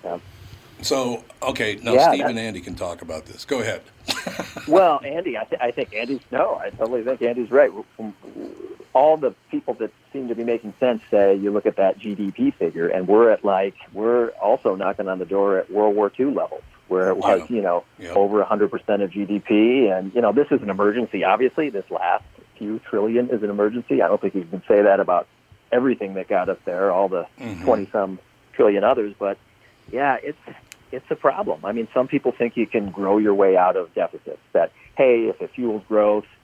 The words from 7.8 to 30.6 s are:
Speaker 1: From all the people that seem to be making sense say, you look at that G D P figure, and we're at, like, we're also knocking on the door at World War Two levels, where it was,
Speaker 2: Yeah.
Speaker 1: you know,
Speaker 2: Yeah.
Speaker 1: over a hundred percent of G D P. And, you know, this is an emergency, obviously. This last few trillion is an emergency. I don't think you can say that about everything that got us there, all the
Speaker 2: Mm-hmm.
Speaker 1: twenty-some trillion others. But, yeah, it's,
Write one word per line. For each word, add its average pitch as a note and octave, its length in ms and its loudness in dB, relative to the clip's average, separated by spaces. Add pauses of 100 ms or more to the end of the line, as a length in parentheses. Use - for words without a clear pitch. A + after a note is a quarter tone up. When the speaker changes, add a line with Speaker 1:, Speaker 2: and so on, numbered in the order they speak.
Speaker 1:
From G#2+ 180 -10 (800)
all D#3 240 6
the C#3 160 -2 (160)
people C#3+ 260 -4
that G#2+ 160 -6 (220)
seem C3+ 140 -8
to A#2 80 -4
be A#2 80 -6
making A2+ 360 -4
sense B2 300 0
say, G2+ 260 6
you G2 140 -2
look G#2 160 -2
at G#2+ 120 0
that F#2+ 200 2
G G#2+ 160 -8
D G2 160 -4
P C3 220 0
figure, E2 360 -4
and F#2 200 -2
we're A2 240 6
at, G2+ 120 0
like, G2 300 0 (200)
we're A#2 380 0
also G2+ 440 0
knocking F#2+ 320 -4
on F#2+ 100 -4
the F#2 80 -6
door G2 320 0
at F2+ 140 -4
World G#2 240 2
War G#2 160 2
Two C3 200 -2
levels, E2+ 300 -4 (260)
where F#2 220 0
it F#2+ 80 0
was, G2 320 2
Speaker 2:
Yeah. A#2+ 60 -4
Speaker 1:
you G#2+ 80 -2
know, F2 200 0 (140)
Speaker 2:
Yeah. F2+ 140 -16
Speaker 1:
over G2+ 300 2
a F#2+ 40 2
hundred G#2 240 0
percent G2+ 320 -4
of F#2+ 80 -4
G G2 160 -6
D G2+ 140 -2
P. A#2 480 2
And, F#2+ 260 -2
you A#2+ 80 2
know, G#2 120 2
this C#3+ 180 2
is C3 100 2
an G2+ 80 -8
emergency, G#2 540 0
obviously. A#2+ 460 0
This G2 200 -8
last F2+ 340 -2 (340)
few G#2+ 220 -8
trillion A2+ 500 -2
is A#2 120 -2
an G#2 80 -4
emergency. G#2+ 540 0
I E2+ 40 2
don't G2+ 140 0
think - 140 -4
you F#2 80 -4
can F2 240 -10
say G#2 160 6
that G2 160 6
about F2+ 280 0 (440)
everything A#2 420 0
that F#2+ 140 -8
got F#2 200 0
us F#2 180 -4
there, F#2 260 0
all F#2+ 180 2
the F2+ 160 -4 (140)
Speaker 2:
Mm-hmm. G2+ 240 -10
Speaker 1:
twenty-some G2 560 0 (340)
trillion G2+ 300 4
others. A2 340 0
But, G2+ 200 -4 (540)
yeah, C3 300 -2
it's, D3+ 160 -12 (540)